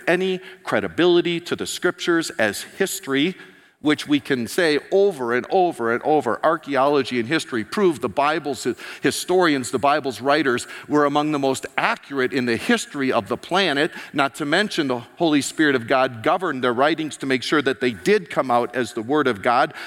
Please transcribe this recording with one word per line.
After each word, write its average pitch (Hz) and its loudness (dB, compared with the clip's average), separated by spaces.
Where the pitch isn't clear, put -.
any 185 0
credibility 170 2
to - -6
the 185 -6
scriptures 170 -2
as 107 -2
history, 156 -2
which 147 0
we 143 2
can 123 -2
say 156 0
over 165 2
and 123 -2
over 160 0
and 117 -2
over, 131 0
archaeology 139 0
and 113 -4
history 135 -2
prove 170 0
the 120 -2
Bible's 143 -2
historians, 175 2
the 131 -2
Bible's 135 0
writers, 139 2
were 147 4
among 147 2
the 147 -2
most 135 0
accurate 143 -2
in 127 0
the 117 2
history 139 0
of 101 0
the 117 -2
planet, 165 0
not 139 0
to 156 -6
mention 170 0
the 123 0
Holy 151 2
Spirit 151 2
of 117 -2
God 127 0
governed 156 0
their 123 2
writings 151 0
to 143 -8
make 131 0
sure 151 2
that 135 -2
they 127 2
did 175 0
come 135 -2
out 120 2
as 123 -4
the 113 -4
Word 139 0
of 104 0
God. 127 2